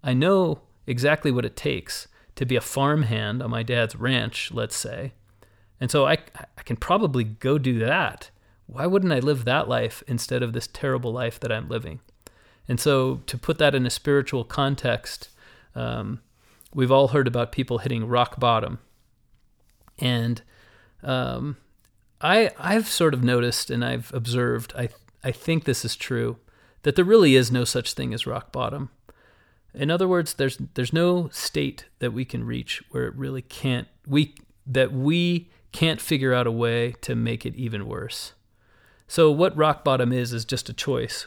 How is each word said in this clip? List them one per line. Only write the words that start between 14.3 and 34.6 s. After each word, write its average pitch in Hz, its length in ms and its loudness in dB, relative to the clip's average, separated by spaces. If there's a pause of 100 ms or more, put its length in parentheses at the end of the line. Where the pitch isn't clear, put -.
context, - 880 -4 (460)
um, 117 460 -6 (540)
we've 127 160 2
all 135 160 8
heard 127 200 2
about 120 240 -2
people 123 280 -2
hitting 117 280 -2
rock 120 320 0
bottom. 117 380 2 (1200)
And, 120 420 -2 (640)
um, 127 560 -4 (640)
I, 196 380 4
I've 214 280 0
sort 160 280 2
of 123 80 0
noticed 120 480 0
and 120 120 -2
I've 120 300 -6
observed, 120 640 -2
I, 120 120 -4 (340)
I 131 80 -4
think 165 320 -2
this 131 200 0
is 120 120 -4
true, 117 420 -4 (460)
that 147 120 2
there 185 80 6
really 180 320 8
is 120 160 6
no 123 120 2
such - 300 -2
thing 127 200 -4
as 117 140 -6
rock 127 240 -8
bottom. 131 400 -6 (800)
In 139 160 -2
other 175 180 2
words, 175 280 2
there's, 135 220 -2 (180)
there's 127 180 -2
no 175 360 2
state - 560 -6 (120)
that 123 160 -2
we 127 100 -4
can 120 200 -6
reach 120 480 -8
where 127 160 -4
it - 80 -10
really 135 260 -8
can't, - 460 -4 (180)
we, 147 300 2 (320)